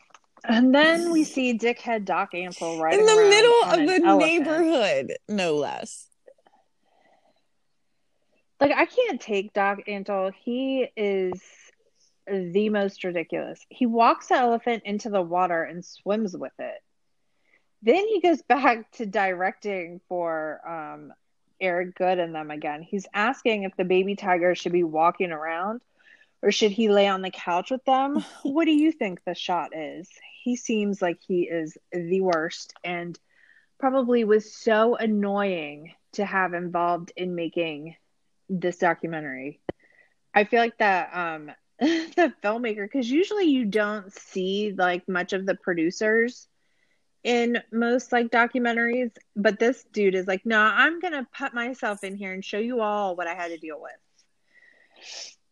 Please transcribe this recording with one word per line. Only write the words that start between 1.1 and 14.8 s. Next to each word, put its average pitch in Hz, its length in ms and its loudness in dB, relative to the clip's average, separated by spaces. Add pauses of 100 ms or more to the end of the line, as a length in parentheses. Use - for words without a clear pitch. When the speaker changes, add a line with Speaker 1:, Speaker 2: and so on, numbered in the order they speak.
Speaker 1:
we 320 120 4
see 254 340 -2
dickhead 226 480 -2
Doc 185 280 -2
Antle 175 400 -8
Speaker 2:
In - 100 -4
Speaker 1:
riding 370 220 4
Speaker 2:
the 440 100 8
Speaker 1:
around 427 140 8
Speaker 2:
middle 440 240 8 (100)
Speaker 1:
on 359 100 0
Speaker 2:
of 349 60 6
Speaker 1:
an 294 80 2 (160)
Speaker 2:
the 339 40 4
Speaker 1:
elephant. 302 120 8 (260)
Speaker 2:
neighborhood, 285 720 0 (120)
no 185 260 0
less. 120 520 -6 (2500)
Speaker 1:
Like, 285 120 4
I 277 140 2
can't 427 340 0
take 208 340 -4
Doc 202 340 0
Antle. 196 460 -4
He 262 640 -4
is 190 460 -2 (840)
the 196 420 0
most 202 340 -2
ridiculous. 165 640 -6
He - 160 -2
walks 233 420 4
the 381 80 2
elephant 233 500 0